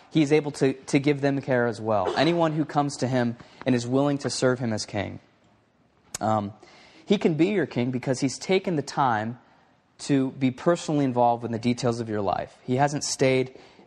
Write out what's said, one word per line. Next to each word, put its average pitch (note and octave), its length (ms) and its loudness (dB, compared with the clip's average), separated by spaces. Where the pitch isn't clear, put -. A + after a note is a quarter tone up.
he's D3+ 220 2
able D3+ 200 4
to, C3+ 220 0
to - 260 0
give C#3+ 220 2
them C#3 200 0
care B2 260 2
as A2 140 -4
well. G#2 340 0
Anyone E3 380 2
who D3+ 120 -2
comes C#3+ 320 -2
to B2+ 100 -2
him A#2+ 280 0
and B2+ 100 2
is A#2+ 100 -2
willing C3+ 340 0
to B2 100 -4
serve B2+ 300 0
him A#2 120 -2
as G#2 140 -4
king. F#2+ 340 -6
Um, G#2 320 0
he G3+ 120 4
can F#3+ 160 2
be D#3+ 140 4
your G3 180 0
king B2+ 260 -2
because B2+ 300 -2
he's C3+ 180 -2
taken F#3+ 380 0
the C#3 40 0
time A#2+ 560 -2
to C3+ 340 0
be C3+ 200 0
personally D#3 540 0
involved A#2+ 400 2
in A2+ 60 -6
the A2+ 80 -4
details A#2+ 400 0
of A2 100 -6
your G#2 120 -2
life. - 420 -4
He B2+ 120 -2
hasn't C#3+ 280 0
stayed C3 540 0